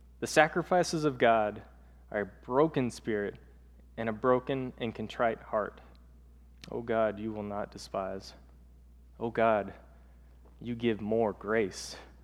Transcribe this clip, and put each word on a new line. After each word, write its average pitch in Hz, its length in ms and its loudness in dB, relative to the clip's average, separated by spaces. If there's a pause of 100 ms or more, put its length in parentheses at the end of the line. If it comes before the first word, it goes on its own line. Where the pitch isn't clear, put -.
(200)
The 117 80 -2
sacrifices 160 760 2
of 131 140 0
God 110 440 4 (500)
are 104 80 -2
a 98 260 -8
broken 135 440 2
spirit 104 440 -4 (640)
and 113 120 -4
a 110 40 0
broken 127 640 0
and 113 160 -4
contrite 113 460 -2
heart. 104 400 -4 (880)
O 120 120 -6
God, 110 360 0
you 107 140 -6
will 107 100 -8
not 104 300 -8
despise. 95 600 -8 (840)
O 117 120 -4
God, 110 420 4 (880)
you 117 160 -6
give 113 240 0
more 110 320 2
grace." 104 640 -2 (280)